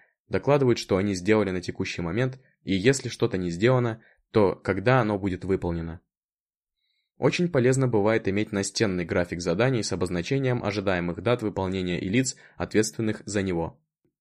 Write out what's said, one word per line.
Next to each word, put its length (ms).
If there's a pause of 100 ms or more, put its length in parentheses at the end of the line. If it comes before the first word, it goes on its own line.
(280)
докладывают, 500
что 200
они 160
сделали 380
на 100
текущий 400
момент, 380 (240)
и 100
если 340
что-то 300
не 120
сделано, 520 (300)
то 240
когда 440
оно 200
будет 260
выполнено. 560 (1160)
Очень 320
полезно 380
бывает 400
иметь 240
настенный 540
график 340
заданий 440
с 100
обозначением 680
ожидаемых 580
дат 220
выполнения 560
и 100
лиц, 260 (220)
ответственных 680
за 160
него. 380 (420)